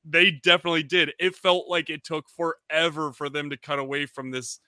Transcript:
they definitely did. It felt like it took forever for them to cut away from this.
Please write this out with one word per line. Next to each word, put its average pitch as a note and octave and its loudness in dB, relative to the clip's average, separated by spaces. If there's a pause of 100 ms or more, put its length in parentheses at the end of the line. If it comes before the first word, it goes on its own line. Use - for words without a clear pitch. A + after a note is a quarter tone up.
(100)
they F3 6
definitely E3+ 2
did. D3 2
It F3+ 0
felt F3+ 0
like E3+ -2
it D3+ -10
took D#3 -8
forever D#3+ -2
for D3 -8
them D3 -6
to C#3+ -8
cut C#3+ -6
away C#3 -4
from C3 -12
this. B2+ -10